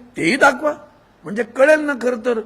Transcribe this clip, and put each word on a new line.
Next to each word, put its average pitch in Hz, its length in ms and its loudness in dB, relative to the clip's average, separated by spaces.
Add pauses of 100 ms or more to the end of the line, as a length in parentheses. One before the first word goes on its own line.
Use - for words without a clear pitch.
(180)
तेही 180 180 0
दाखवा, 285 380 2 (500)
म्हणजे 220 200 -6
कळेल 285 360 2
ना 294 220 -4
खरं 247 240 -4
तर 233 200 -2